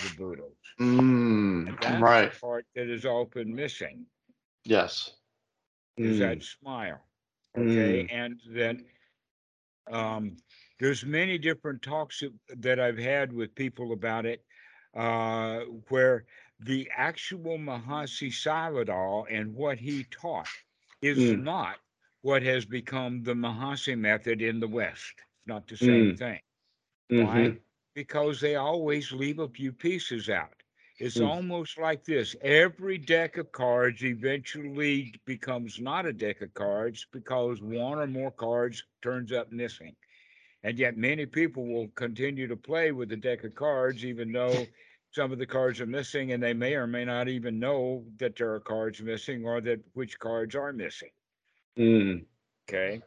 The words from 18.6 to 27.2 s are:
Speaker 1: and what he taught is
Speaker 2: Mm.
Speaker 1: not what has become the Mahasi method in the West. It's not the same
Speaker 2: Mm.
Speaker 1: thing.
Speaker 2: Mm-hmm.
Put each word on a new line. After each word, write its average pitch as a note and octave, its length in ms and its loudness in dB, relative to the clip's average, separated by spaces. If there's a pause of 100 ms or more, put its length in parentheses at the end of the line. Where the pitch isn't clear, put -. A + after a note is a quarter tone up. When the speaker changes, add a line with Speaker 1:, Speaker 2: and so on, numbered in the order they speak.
Speaker 1:
and G#2+ 260 -4
what C#3 240 -2
he C3+ 260 -4
taught C3 440 -8 (520)
is C#3+ 160 2
Speaker 2:
Mm. A#2+ 260 6
Speaker 1:
not C3+ 360 -4 (420)
what C3+ 220 2
has B2+ 220 2
become B2 580 -6
the A#2+ 100 -2
Mahasi A#2+ 640 -4
method G#2+ 440 2
in A2+ 180 0
the A2+ 80 -2
West. G#2+ 520 -4
It's - 280 -20
not G#2+ 200 -8
the A2 100 -14
same A#2 360 8
Speaker 2:
Mm. F2 60 -8
Speaker 1:
thing. A2+ 220 -6 (720)
Speaker 2:
Mm-hmm. A#2+ 140 6